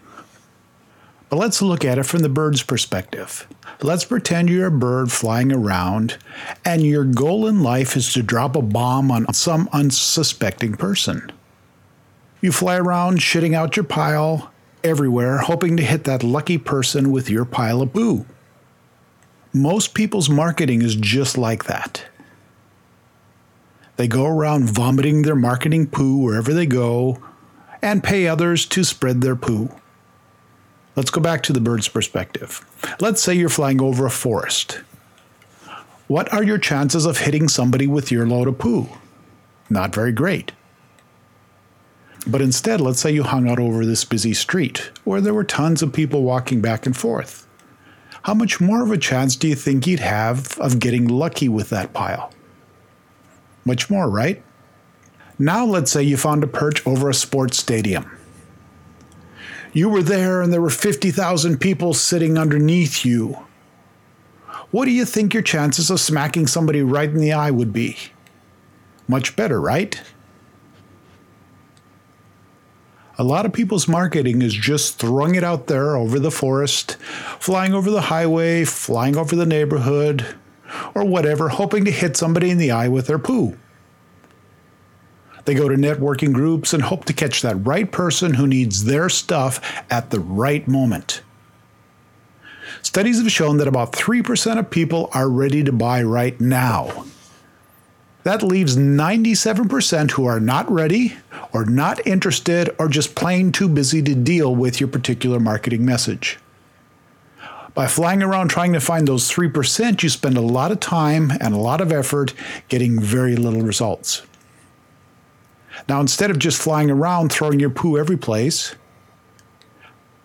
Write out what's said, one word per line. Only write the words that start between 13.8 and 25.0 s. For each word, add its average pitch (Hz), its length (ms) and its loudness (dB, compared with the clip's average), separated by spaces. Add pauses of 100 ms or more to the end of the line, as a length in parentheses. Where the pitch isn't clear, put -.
pile 151 680 -2 (320)
everywhere, 131 540 2
hoping 170 400 0
to 160 40 2
hit 147 220 0
that 127 180 -2
lucky 151 360 0
person 139 520 0
with 131 180 0
your 113 160 0
pile 120 380 0
of 127 100 -2
poo. 196 320 0 (1300)
Most 160 420 0
people's 214 360 0
marketing 147 500 2
is 117 140 0
just 113 420 0
like 113 280 -2
that. - 400 -8 (1900)
They 123 100 0
go 131 200 2
around 151 440 2
vomiting 135 520 2